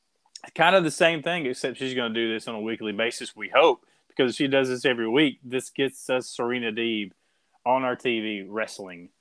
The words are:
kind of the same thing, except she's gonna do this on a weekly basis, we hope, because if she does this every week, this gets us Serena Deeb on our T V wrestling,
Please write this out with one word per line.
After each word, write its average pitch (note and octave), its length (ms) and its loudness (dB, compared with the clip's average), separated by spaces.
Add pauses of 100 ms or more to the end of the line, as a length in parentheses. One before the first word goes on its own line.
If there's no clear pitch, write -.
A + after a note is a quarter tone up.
(540)
kind F3 220 6
of F3+ 80 6
the D3+ 80 2
same E3 300 4
thing, E3 240 -4
except B2+ 320 -4
she's C3 160 -4
gonna A#2+ 200 -2
do A2+ 180 0
this A2+ 140 -4
on A#2 80 -6
a G#2+ 60 -6
weekly A2 320 -4
basis, A2+ 420 -4
we G#2 140 -12
hope, D3 360 6 (240)
because B2+ 240 0
if - 40 -6
she D3 120 0
does C3+ 200 4
this B2+ 160 -6
every A#2+ 240 2
week, C3+ 360 2
this B2 260 -6
gets C3+ 400 -4
us B2+ 180 -2
Serena A#2+ 440 -4
Deeb A2 400 -4 (520)
on C3 200 2
our B2+ 120 -2
T A#2+ 240 -2
V G#2+ 280 -6
wrestling, F#2+ 600 -10 (120)